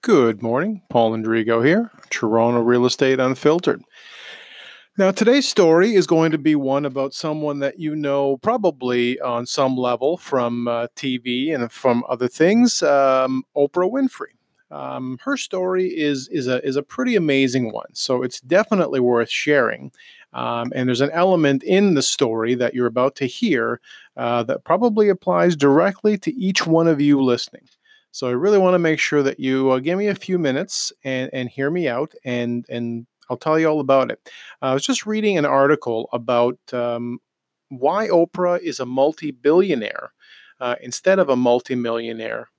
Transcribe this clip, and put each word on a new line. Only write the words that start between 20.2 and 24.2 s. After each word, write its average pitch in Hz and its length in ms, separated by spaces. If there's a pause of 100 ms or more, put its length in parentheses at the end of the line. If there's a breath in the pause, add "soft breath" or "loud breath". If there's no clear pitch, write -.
Um, 120 420
and 127 140
there's 123 140
an 143 100
element 165 500
in 196 340
the 135 60
story 113 540
that 120 180
you're 123 140
about 127 300
to 135 80
hear, 120 560 (340 loud breath)
uh, 120 280